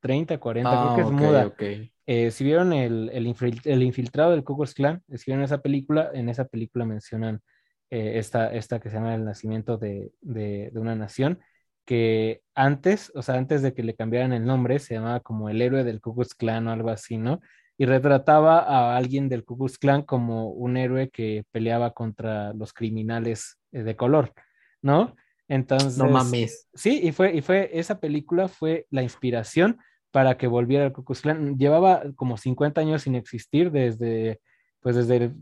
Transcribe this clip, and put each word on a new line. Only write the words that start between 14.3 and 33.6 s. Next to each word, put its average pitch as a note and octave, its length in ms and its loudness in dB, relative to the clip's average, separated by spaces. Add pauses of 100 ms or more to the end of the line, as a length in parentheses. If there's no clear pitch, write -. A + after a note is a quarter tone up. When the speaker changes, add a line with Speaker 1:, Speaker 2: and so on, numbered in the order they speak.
Speaker 1:
el A2+ 120 -2
nombre, B2+ 360 0
se B2 140 -10
llamaba A#2 260 -4
como G#2+ 300 -8
el A2 120 0
héroe B2+ 220 2
del A2 160 -6
Ku A2+ 140 -10
Klux B2 200 -4
Klan A2+ 340 -2
o A2+ 40 -4
algo A2+ 180 -4
así, A2+ 280 -8
¿no? B2 220 -2 (380)
Y C#3 80 2
retrataba C#3+ 720 6
a B2 360 2
alguien C3 320 -2
del A#2+ 160 -4
Ku A#2+ 140 -12
Klux C3 200 -6
Klan C#3 240 4
como A2+ 480 -4
un B2 260 -4
héroe B2+ 340 -2
que A2 420 -6
peleaba A#2 400 -2
contra G#2+ 640 -6
los G#2+ 200 -12
criminales, A2+ 840 -6 (140)
eh, B2+ 120 -8
de A2 120 -6
color, C3+ 380 2 (480)
¿no? D#3 340 2 (320)
Entonces, C3+ 480 0
Speaker 2:
No C3 120 4
mames. B2 640 0
Speaker 1:
sí, C4 280 0
y E3 100 2
fue, F#3 220 2
y D#3 80 0
fue, F#3 300 2
esa E3+ 280 -4
película D#3+ 480 -2
fue D#3+ 420 -4
la C3 120 0
inspiración B2+ 760 0 (340)
para C3 260 4
que B2+ 80 -2
volviera B2 400 2
el C3+ 60 -4
Ku C3+ 120 -16
Klux - 180 -8
Klan. D3 360 -2
Llevaba E3 440 6 (140)
como B2 200 -4
cincuenta C#3+ 460 -2
años D#3 200 0
sin C3+ 140 -2
existir C#3+ 560 0